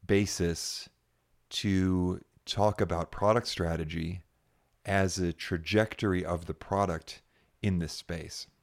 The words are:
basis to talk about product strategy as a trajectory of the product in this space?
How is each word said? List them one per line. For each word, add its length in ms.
basis 840
to 720
talk 360
about 320
product 340
strategy 720
as 320
a 160
trajectory 920
of 220
the 60
product 720
in 160
this 140
space? 560